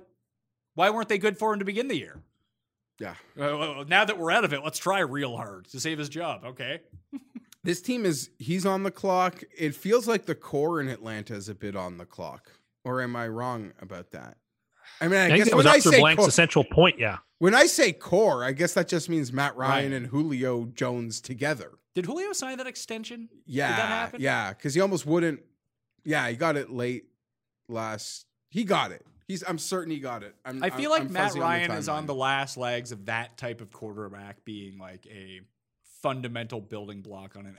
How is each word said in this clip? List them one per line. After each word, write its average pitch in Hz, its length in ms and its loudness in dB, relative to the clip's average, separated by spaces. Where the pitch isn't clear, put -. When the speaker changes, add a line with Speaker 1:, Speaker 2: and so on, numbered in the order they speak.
Speaker 1:
why 185 160 6
weren't 220 180 -2
they 208 100 2
good 202 200 0
for 220 140 2
him 208 80 -2
to 196 40 -4
begin 214 240 -4
the 233 80 -2
year? 90 240 -10
Speaker 2:
Yeah. 98 140 -10
Speaker 1:
Uh, 143 180 -2
well, 147 300 -6
now 185 180 6
that 202 140 -2
we're 165 120 0
out 208 140 4
of 151 80 2
it, 139 120 -4
let's 151 140 -6
try 190 220 2
real 135 360 -2
hard 98 300 -12
to 131 140 -12
save 156 180 -4
his 147 100 -6
job, 147 360 -8
okay? 131 360 -8
<laughs> 277 80 -14
Speaker 2:
This 175 180 -2
team 247 240 -4
is, 151 240 -2
he's 175 280 -2
on 190 160 0
the 196 80 -2
clock. 185 520 -2
It 151 180 -2
feels 214 320 0
like 226 200 0
the 160 80 -2
core 151 480 -2
in 135 60 -4
Atlanta 110 440 -10
is 101 160 -10
a 107 60 -8
bit 101 200 -10
on 90 220 -8
the 87 80 -16
clock. 78 480 -16
Or 127 160 -4
am 123 160 -4
I 120 100 -4
wrong 113 540 -6
about 98 300 -16
that? 60 260 -16
I 160 80 0
mean, 190 100 4
I 190 60 6
Speaker 3:
I 175 40 4
think 160 100 8
Speaker 2:
guess 220 120 6
Speaker 3:
that 214 60 6
was 143 100 10
Speaker 2:
when 156 60 12
I - 40 12
Speaker 3:
Arthur 185 140 8
Speaker 2:
say 240 100 10
Speaker 3:
Blank's 160 200 8
Speaker 2:
core, 190 80 8
Speaker 3:
essential 160 360 4
point, 170 340 6
yeah. 107 200 -2
Speaker 2:
when 190 160 6
I 277 120 10
say 240 260 4
core, 170 520 2
I 135 80 0
guess 165 220 0
that 175 140 0
just 170 200 0
means 151 240 0
Matt 139 240 0
Ryan 135 360 0
Speaker 1:
Right. 135 40 -2
Speaker 2:
and 123 100 -6
Julio 127 600 -2
Jones 123 540 -4
together. 131 520 -6
Speaker 1:
Did 180 120 -4
Julio 370 260 -6
sign 262 260 -8
that 254 80 -10
extension? 226 640 -12
Did - 160 -20
Speaker 2:
Yeah, 131 300 -2
Speaker 1:
that 110 120 0
happen? 92 320 -4
Speaker 2:
yeah, 120 320 0
'cause 139 220 -6
he 170 60 4
almost 190 260 0
wouldn't. 165 340 2
Yeah, 147 240 0
he 117 80 -4
got 156 200 2
it 135 140 -6
late 123 340 -6
last. 110 580 -8
He 220 140 -4
got 151 280 0
it. - 120 -18
He's, 185 200 -8
I'm 175 120 -4
certain 165 320 -6
he 151 100 -6
got 123 220 -10
it. 104 120 -18
I'm, 131 180 -10
Speaker 1:
I 180 80 2
feel 294 220 -2
Speaker 2:
I'm, 320 80 4
Speaker 1:
like 277 80 -4
Speaker 2:
I'm 190 60 -8
Speaker 1:
Matt 185 140 0
Speaker 2:
fuzzy 165 120 -4
on - 60 0
the 170 80 2
Speaker 1:
Ryan 170 180 0
is 156 160 -6
on 151 160 -4
Speaker 2:
timeline. - 40 -10
Speaker 1:
the 143 60 -4
last 135 440 -2
legs 123 340 -4
of 101 140 -16
that 113 320 -6
type 117 240 -8
of 101 100 -20
quarterback 101 720 -14
being, 101 340 -14
like, 92 280 -18
a 95 340 -18
fundamental 120 580 -6
building 104 400 -12
block 95 360 -16
on 101 100 -18
an 98 120 -20